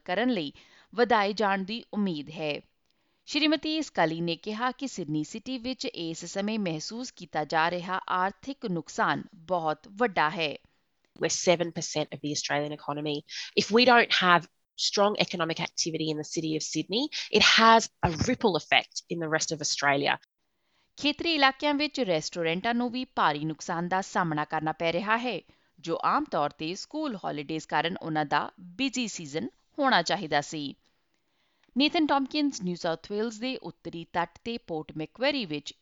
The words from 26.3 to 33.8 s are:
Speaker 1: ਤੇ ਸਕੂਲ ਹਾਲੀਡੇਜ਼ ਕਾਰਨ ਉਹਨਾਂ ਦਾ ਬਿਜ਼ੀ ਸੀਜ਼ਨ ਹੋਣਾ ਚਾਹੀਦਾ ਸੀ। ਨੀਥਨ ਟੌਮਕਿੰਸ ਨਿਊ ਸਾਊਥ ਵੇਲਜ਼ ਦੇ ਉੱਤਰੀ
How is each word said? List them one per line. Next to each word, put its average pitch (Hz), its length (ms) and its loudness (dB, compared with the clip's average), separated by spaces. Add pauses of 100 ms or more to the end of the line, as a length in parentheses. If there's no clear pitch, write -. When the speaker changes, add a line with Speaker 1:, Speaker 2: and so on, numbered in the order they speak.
Speaker 1:
ਤੇ 156 240 -8
ਸਕੂਲ 294 500 -8
ਹਾਲੀਡੇਜ਼ 151 440 -6
ਕਾਰਨ 165 340 0
ਉਹਨਾਂ 156 220 -2
ਦਾ 147 260 0 (100)
ਬਿਜ਼ੀ 247 480 -4
ਸੀਜ਼ਨ 160 400 -8 (300)
ਹੋਣਾ 247 240 4
ਚਾਹੀਦਾ 151 380 0
ਸੀ। 147 340 -8 (1040)
ਨੀਥਨ 294 300 2
ਟੌਮਕਿੰਸ 277 560 0
ਨਿਊ 180 120 -2
ਸਾਊਥ 165 380 -4
ਵੇਲਜ਼ 214 280 -4
ਦੇ 254 160 -6
ਉੱਤਰੀ 170 560 -12